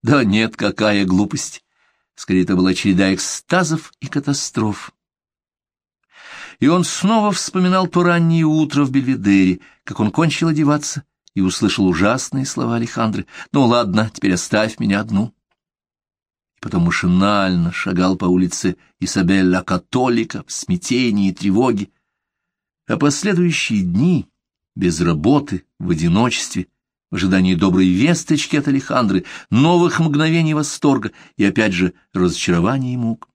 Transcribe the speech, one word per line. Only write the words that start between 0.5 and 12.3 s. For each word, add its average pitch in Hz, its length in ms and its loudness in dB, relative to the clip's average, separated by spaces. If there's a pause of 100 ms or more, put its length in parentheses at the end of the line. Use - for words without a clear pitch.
какая 104 480 0
глупость! 98 600 -2 (500)
Скорее, 92 280 0
это 90 120 0
была 92 200 2
череда 95 400 2
экстазов - 840 -4
и 135 60 -12
катастроф. 135 840 -4 (1700)
И 131 100 2
он 175 160 4
снова 208 480 0
вспоминал 185 540 0
то 175 160 0
раннее 165 420 4
утро 156 400 2
в 131 60 -2
Бельведере, 101 720 2 (240)
как - 160 -10
он 107 100 0
кончил 165 380 0
одеваться 147 560 0 (300)
и 98 60 -2
услышал 95 460 0
ужасные 107 580 0